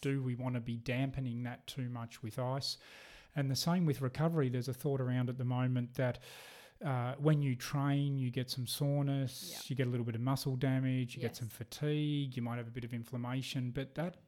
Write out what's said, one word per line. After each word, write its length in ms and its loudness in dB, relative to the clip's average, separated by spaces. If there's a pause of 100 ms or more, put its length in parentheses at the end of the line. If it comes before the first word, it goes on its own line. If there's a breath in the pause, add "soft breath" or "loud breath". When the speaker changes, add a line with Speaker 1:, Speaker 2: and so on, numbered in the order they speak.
Speaker 1:
do 200 2
we 120 0
wanna 260 0
be 160 -4
dampening 680 -2
that 220 -8
too 220 -4
much 340 -8
with 160 -6
ice? 380 -2 (580 loud breath)
And 160 0
the 60 2
same 300 4
with 160 2
recovery. 480 2
There's 180 0
a 60 -2
thought 260 0
around 300 2
at 80 -4
the 60 0
moment 500 2
that, 240 2 (640 loud breath)
uh, 300 0
when 260 4
you 160 2
train, 640 2
you 120 2
get 200 -2
some 160 -2
soreness, 840 0
Speaker 2:
Yep. 180 -8
Speaker 1:
you 60 -2
get 100 2
a 40 2
little 140 2
bit 120 -2
of 40 0
muscle 360 2
damage, 600 2
you 60 -6
get 80 0
Speaker 2:
Yes. 80 -12
Speaker 1:
some 100 -6
fatigue, 880 -2
you 60 -2
might 160 -2
have 100 -6
a 40 -12
bit 120 -6
of 80 -6
inflammation, 800 -2
but 240 -4
that 340 -4